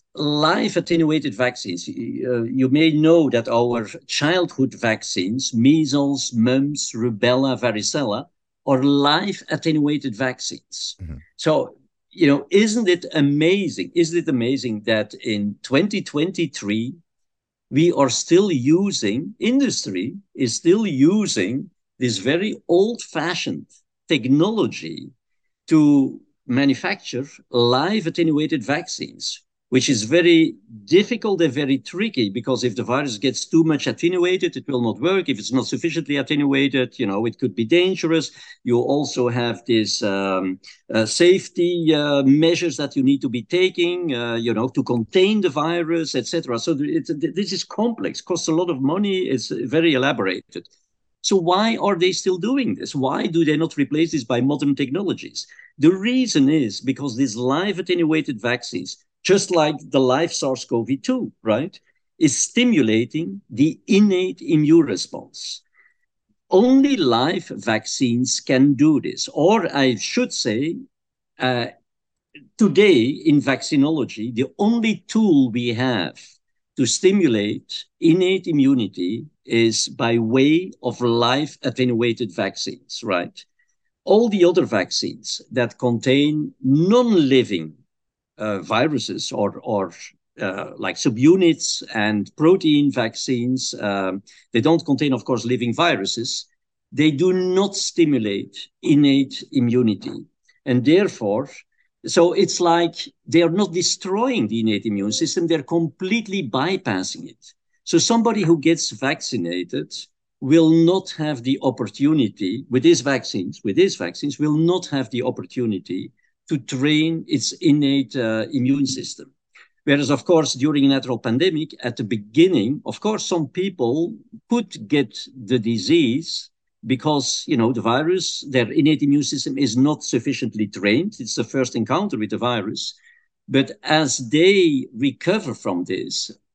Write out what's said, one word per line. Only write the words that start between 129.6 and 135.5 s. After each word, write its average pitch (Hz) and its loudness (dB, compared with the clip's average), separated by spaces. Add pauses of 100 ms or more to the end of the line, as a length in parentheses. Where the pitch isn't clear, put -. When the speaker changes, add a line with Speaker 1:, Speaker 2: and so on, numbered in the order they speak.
Speaker 1:
not 147 2
sufficiently 117 -4
trained. 107 0
It's 117 -8
the 131 -4
first 131 -4
encounter 131 -2
with 107 -4
the 107 -6
virus. 113 -6 (560)
But 131 0 (120)
as 143 0
they 165 4
recover 143 -2